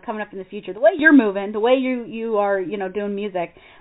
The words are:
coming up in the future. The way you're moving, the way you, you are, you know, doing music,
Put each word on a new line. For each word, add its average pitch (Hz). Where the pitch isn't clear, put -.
coming 214
up 208
in 196
the 185
future. 202
The 202
way 294
you're 311
moving, 208
the 214
way 240
you, 254
you 226
are, 202
you 202
know, 196
doing 202
music, 185